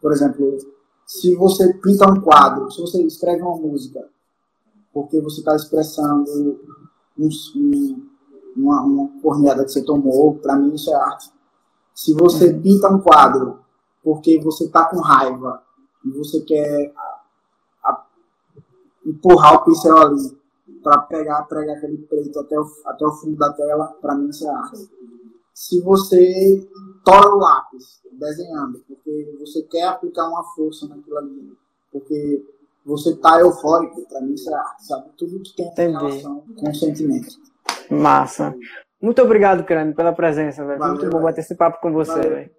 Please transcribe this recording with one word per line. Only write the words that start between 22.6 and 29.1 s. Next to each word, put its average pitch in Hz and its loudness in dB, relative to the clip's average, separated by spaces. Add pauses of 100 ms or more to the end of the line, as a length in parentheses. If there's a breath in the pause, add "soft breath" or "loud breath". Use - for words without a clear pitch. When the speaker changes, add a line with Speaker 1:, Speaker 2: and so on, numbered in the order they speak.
Speaker 1:
até - -6
o 151 -2
fundo 156 -10
da 147 -2
tela, 147 -4 (140)
pra 139 -6
mim 143 -4
isso 147 -12
é 147 -8
arte. 120 -12 (640)
Se - -4
você 190 2 (360)
tora 202 8
o 202 4
lápis - -2 (100)
desenhando, 147 -12
porque 147 -14